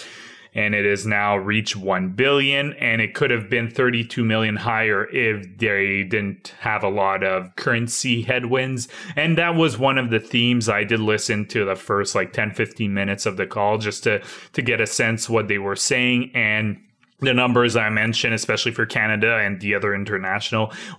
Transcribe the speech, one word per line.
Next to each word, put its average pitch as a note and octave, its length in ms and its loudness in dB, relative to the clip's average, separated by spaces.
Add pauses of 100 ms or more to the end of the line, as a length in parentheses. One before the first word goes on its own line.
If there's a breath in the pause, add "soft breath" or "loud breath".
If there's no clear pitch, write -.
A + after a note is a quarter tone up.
(540 loud breath)
And G#2 200 0
it G#2 100 2
has G2+ 220 0
now G#2 320 2
reached G#2+ 380 -2
one F#2 340 0
billion, C#3 640 2
and A2+ 260 0
it G#2+ 140 0
could C#3 160 0
have A2 180 0
been A#2 220 0
thirty-two A#2+ 520 0
million A2 340 2
higher G#2+ 540 0
if G#2+ 360 0 (120)
they G2 460 2
didn't G2 560 -4
have G#2+ 240 -2
a G2 60 0
lot G2 340 0
of F#2 320 -2
currency A#2+ 640 -2
headwinds. B2+ 640 -2 (300 loud breath)
And D#3+ 220 2
that E3+ 160 2
was D#3 240 2
one C3+ 180 4
of B2 140 0
the A2+ 100 2
themes. A#2+ 480 2
I G#2+ 160 2
did A2 160 0
listen G#2+ 480 0
to G#2+ 160 0
the F#2+ 100 0
first, G2+ 400 -2
like, F#2+ 200 -2
ten, G#2+ 180 -2
fifteen G#2 400 -2
minutes G2 320 -2
of G2 140 -2
the F#2+ 80 -2
call G#2 320 0
just G#2+ 260 -6
to, G#2 180 2 (300 loud breath)
to - 80 -4
get A#2 180 0
a A2 80 0
sense A2+ 400 -2
what A2 220 0
they G#2 80 0
were G2 200 -4
saying. B2 580 0
And G#2+ 420 0 (440)
the C3+ 120 2
numbers A#2+ 420 4
I A2 140 2
mentioned, A2 460 0
especially A2+ 380 -2
for A2+ 120 0
Canada A2 540 2
and G2+ 200 0
the G2+ 160 -2
other G2+ 200 0
international, G2+ 760 -2 (280 loud breath)